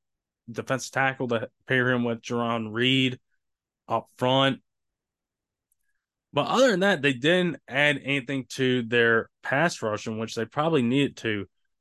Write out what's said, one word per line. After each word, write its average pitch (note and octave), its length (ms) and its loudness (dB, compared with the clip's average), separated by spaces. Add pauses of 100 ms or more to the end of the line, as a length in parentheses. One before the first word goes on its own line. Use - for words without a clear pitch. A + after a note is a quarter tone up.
(500)
defensive B2 400 -6
tackle C3 380 -2
to A#2 200 -2 (200)
pair B2+ 220 2
him A#2+ 120 2
with A#2 200 -2
Jarran A#2 500 -4
Reed B2+ 480 0 (680)
up A2+ 300 -4
front. C3 420 2 (1700)
But C3+ 160 0
other A#3+ 240 4
than F3 80 0
that, F#3+ 200 2
they C#3 140 2
didn't E3+ 420 0 (100)
add C#3 380 0
anything C3+ 460 -4
to B2+ 320 0
their A#2 480 2 (120)
pass D#3 380 0
rush, G#2+ 260 -4
in A2 120 -6
which A2 160 -8
they A2+ 100 -4
probably D3 380 0
needed C3 360 0
to. G#2 300 -6 (320)